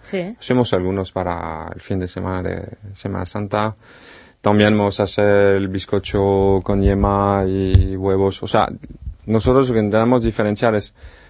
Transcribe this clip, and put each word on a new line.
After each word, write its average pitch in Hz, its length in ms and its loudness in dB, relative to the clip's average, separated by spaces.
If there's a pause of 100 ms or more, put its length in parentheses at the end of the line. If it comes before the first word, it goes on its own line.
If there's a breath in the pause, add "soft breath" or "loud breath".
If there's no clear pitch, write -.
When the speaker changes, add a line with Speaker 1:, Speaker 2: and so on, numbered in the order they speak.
Speaker 1:
Sí. 190 360 -8
Speaker 2:
Hacemos 127 360 0
algunos 92 360 -2
para 85 640 -6
el 92 60 -18
fin 98 180 -6
de 90 80 -4
semana 92 380 -6
de 90 240 -8 (240)
Semana 95 340 -8
Santa. 104 480 -2 (680 loud breath)
También 104 380 4
vamos 101 220 0
a 104 40 2
hacer 101 520 4
el 98 100 -2
bizcocho 98 960 0
con 98 200 0
yema 101 680 2
y 95 480 2
huevos. 95 480 0
O - 20 -10
sea, 107 220 2 (580)
nosotros 127 420 2
lo 123 60 0
que 110 60 2
intentamos 113 420 2
diferenciar 107 540 0
es - 180 -6 (360 soft breath)